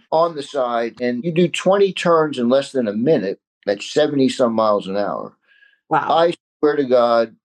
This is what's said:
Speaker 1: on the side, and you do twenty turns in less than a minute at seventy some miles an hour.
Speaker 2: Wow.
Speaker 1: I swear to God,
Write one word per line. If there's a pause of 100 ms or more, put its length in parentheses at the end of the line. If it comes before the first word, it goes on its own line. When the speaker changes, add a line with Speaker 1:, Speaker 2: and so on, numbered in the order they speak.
(120)
Speaker 1:
on
the
side,
and
you
do
twenty
turns
in
less
than
a
minute (280)
at
seventy
some
miles
an
hour. (540)
Speaker 2:
Wow.
Speaker 1:
I (260)
swear
to
God,